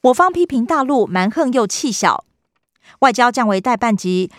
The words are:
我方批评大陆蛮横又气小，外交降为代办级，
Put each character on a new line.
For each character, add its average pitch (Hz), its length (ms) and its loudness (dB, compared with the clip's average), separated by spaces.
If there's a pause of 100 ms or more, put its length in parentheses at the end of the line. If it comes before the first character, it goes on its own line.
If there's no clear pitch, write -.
我 254 120 4
方 359 180 2
批 349 140 0
评 254 180 -4
大 285 200 -2
陆 262 240 0
蛮 185 240 -2
横 277 200 -2
又 226 140 0
气 233 260 -6
小， 180 320 -2 (760)
外 262 120 4
交 240 200 2
降 240 160 -2
为 196 120 0
代 240 160 -2
办 220 220 0
级， 185 420 -2